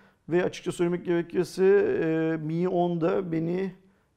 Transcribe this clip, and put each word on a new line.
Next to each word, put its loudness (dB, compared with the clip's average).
Ve 2
açıkça -6
söylemek -2
gerekirse, 0
e, 0
Mi -2
onda 0
beni, -2